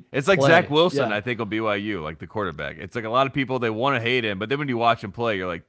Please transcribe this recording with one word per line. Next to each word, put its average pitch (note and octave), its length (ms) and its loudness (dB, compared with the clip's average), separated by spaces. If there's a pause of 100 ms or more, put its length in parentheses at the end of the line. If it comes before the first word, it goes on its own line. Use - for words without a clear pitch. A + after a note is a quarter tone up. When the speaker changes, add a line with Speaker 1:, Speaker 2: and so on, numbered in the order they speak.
(100)
Speaker 1:
It's C3+ 160 -2
like F#3+ 120 6
Speaker 2:
play. C#3 100 6
Speaker 1:
Zach E3 200 6
Wilson, C#3+ 400 2
Speaker 2:
Yeah. G#2 60 0
Speaker 1:
I G#2+ 60 -2
think, A#2+ 180 -4
on A2 100 -4
B A2 100 -2
Y A2 160 0
U, G2+ 260 -4
like, D#2 180 -8
the E2+ 80 -12
quarterback. D#2+ 500 -6
It's F#2 180 -12
like A2+ 100 -6
a A2 40 -8
lot C3 160 2
of C3 80 -4
people, C3 260 -2
they A#2 120 0
wanna A#2+ 300 -2
hate A#2+ 220 0
him, G#2 140 -2
but G#2+ 120 -4
then C#3 100 -2
when D3 80 -4
you A#2+ 100 -2
watch A#2 260 2
him G#2 100 -8
play, A2+ 240 -2
you're F#2 100 -4
like, E2+ 220 -8